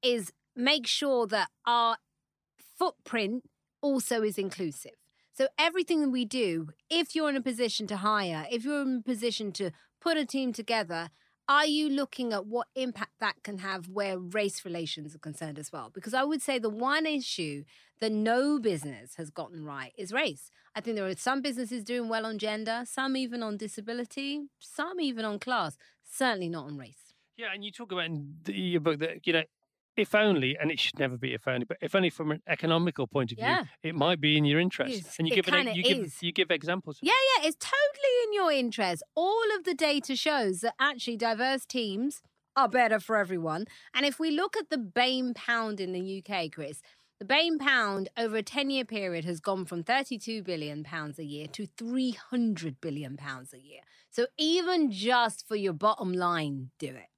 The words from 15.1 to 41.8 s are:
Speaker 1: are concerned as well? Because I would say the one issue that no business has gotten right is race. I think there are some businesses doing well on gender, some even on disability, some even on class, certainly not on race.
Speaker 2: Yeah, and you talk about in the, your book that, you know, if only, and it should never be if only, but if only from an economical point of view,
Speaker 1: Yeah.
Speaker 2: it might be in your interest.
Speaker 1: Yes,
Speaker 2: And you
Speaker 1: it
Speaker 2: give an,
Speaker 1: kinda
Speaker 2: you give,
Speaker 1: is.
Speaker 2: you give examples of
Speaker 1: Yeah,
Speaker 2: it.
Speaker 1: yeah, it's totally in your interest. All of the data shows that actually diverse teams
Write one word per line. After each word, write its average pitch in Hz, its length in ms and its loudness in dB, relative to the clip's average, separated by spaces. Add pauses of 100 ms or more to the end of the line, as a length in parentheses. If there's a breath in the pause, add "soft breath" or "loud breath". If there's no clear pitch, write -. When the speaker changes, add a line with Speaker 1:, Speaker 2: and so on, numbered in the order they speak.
Speaker 1:
are 160 40 -20
concerned 151 400 -10
as 151 140 -14
well? 131 200 -10
Because 214 220 -10
I 254 100 4
would 294 180 -2
say 269 160 0
the 220 120 0
one 269 360 0
issue 170 580 -4 (360 soft breath)
that 220 120 0
no 247 480 4
business 147 560 -2
has 156 140 -10
gotten 160 340 -10
right 135 320 -8
is 190 160 -8
race. 233 380 -2 (260 soft breath)
I 214 40 -6
think 226 160 -4
there 196 100 -2
are 190 100 -2
some 262 260 -2
businesses 247 420 -4
doing 240 240 -4
well 220 160 -2
on 220 140 -4
gender, 220 480 -4
some 269 300 -2
even 240 260 -4
on 214 140 -4
disability, 240 840 -6 (180)
some 349 400 -6
even 247 240 -2
on 208 140 -4
class, 208 380 -2 (280 soft breath)
certainly 214 440 0
not 160 180 -6
on 147 120 -10
race. - 360 -20 (220)
Speaker 2:
Yeah, 226 160 -8
and 202 120 -8
you 208 80 -8
talk 233 200 -12
about 180 120 0
in 151 300 -6 (100)
the, 196 100 -4
your 180 260 2
book 151 200 2
that, 160 260 -4
you 175 60 2
know, 160 100 4 (540)
if 208 180 0
only, 170 440 6
and 156 120 0
it 156 80 -2
should - 200 -2
never 127 200 0
be 127 160 -2
if 120 140 -6
only, 123 180 0
but - 160 -6
if 151 120 -4
only 185 160 6
from 156 200 -4
an 156 180 -2
economical 165 580 0
point 123 260 0
of 113 60 -10
view, 220 80 -2
Speaker 1:
Yeah. 311 180 2 (180 loud breath)
Speaker 2:
it 160 120 -4
might 165 260 4
be 151 180 6
in 151 60 6
your 147 160 6
interest. 185 340 0 (100)
Speaker 1:
Yes, - 140 -16
Speaker 2:
And 165 100 2
you - 40 2
Speaker 1:
it 233 40 4
Speaker 2:
give - 120 2
an, 294 60 4
Speaker 1:
kinda 262 200 2
Speaker 2:
you 175 80 -2
give, 262 160 4
Speaker 1:
is. 175 240 -6
Speaker 2:
you 170 100 -2
give 180 180 2
examples 160 480 0
of - 40 -14
Speaker 1:
Yeah, 330 100 4
Speaker 2:
it. 523 300 6
Speaker 1:
yeah, 311 60 4
it's 311 100 -2
totally 571 560 2 (100)
in 427 80 -2
your 381 200 4
interest. 220 500 0 (120)
All 403 300 2 (120)
of 359 80 -6
the 359 100 0
data 285 420 0
shows 233 440 0
that 226 200 -2
actually 262 380 0
diverse 233 480 0
teams 233 560 -4 (340)